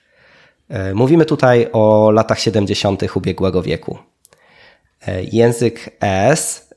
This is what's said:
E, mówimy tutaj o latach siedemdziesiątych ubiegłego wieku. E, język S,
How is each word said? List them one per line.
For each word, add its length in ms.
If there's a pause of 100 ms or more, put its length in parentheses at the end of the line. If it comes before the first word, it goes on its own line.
(680)
E, 260
mówimy 300
tutaj 480
o 380
latach 300
siedemdziesiątych 760
ubiegłego 460
wieku. 360 (1080)
E, 180
język 760
S, 760